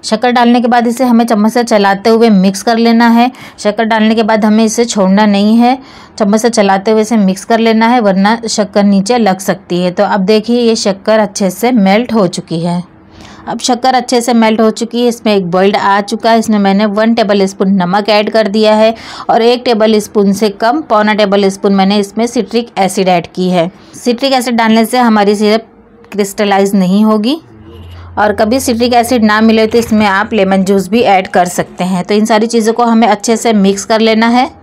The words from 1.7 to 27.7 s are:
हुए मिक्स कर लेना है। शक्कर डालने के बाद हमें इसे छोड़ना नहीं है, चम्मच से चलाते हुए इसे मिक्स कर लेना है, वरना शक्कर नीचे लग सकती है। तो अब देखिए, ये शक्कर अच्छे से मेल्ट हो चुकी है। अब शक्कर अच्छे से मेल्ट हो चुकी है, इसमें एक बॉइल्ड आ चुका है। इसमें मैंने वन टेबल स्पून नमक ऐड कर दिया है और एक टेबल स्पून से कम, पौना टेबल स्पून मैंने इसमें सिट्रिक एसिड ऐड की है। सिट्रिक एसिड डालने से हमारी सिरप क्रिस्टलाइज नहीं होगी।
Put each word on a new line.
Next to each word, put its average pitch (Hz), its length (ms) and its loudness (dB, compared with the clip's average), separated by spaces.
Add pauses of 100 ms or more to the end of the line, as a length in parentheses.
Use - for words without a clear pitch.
हुए 226 200 2
मिक्स 196 320 2
कर 233 160 -2
लेना 233 300 2
है। 233 220 2 (280)
शक्कर 208 260 -2
डालने 220 300 0
के 214 80 0
बाद 214 220 0
हमें 214 200 2
इसे 220 200 -2
छोड़ना 208 420 0
नहीं 208 300 2
है, 247 220 2 (400)
चम्मच 214 220 0
से 240 100 0
चलाते 196 400 0
हुए 220 120 2
इसे 220 140 -2
मिक्स 190 280 0
कर 226 140 0
लेना 226 280 2
है, 247 140 2
वरना 202 360 2 (120)
शक्कर 202 360 -2
नीचे 202 340 2
लग 190 200 0
सकती 180 400 -4
है। 180 120 -2
तो 190 140 -2
अब 196 180 -2
देखिए, 214 380 0
ये 226 160 2
शक्कर 214 420 -2
अच्छे 202 320 -2
से 240 220 -4
मेल्ट 220 400 2
हो 220 160 2
चुकी 170 320 -6
है। 175 220 -4 (640)
अब - 140 -8
शक्कर 254 340 -2
अच्छे 247 260 0
से 240 140 -2
मेल्ट 220 260 2
हो 220 120 2
चुकी 233 300 -6
है, 240 60 2
इसमें 226 260 -2
एक 190 160 -2
बॉइल्ड 190 260 0
आ 196 260 0
चुका 220 280 -4
है। 226 80 4
इसमें 220 220 0
मैंने 196 260 2
वन 214 280 0
टेबल 208 320 0
स्पून 190 280 -2
नमक 190 360 -2
ऐड 214 200 0
कर 220 180 0
दिया 214 260 2
है 220 200 2 (360)
और 226 120 2
एक 240 220 2
टेबल 220 360 2
स्पून 202 340 0
से 208 160 -2
कम, 294 320 -2
पौना 214 320 0
टेबल 202 340 0
स्पून 196 260 -2
मैंने 196 240 2
इसमें 208 300 -4
सिट्रिक 233 500 -4
एसिड 190 300 -2
ऐड 170 200 0
की 180 220 -4
है। 180 200 0 (260)
सिट्रिक 247 360 -2
एसिड 254 240 -2
डालने 226 300 2
से 247 140 -2
हमारी 214 360 2
सिरप 214 320 0 (440)
क्रिस्टलाइज 196 640 -2
नहीं 190 280 2
होगी। 220 340 0 (800)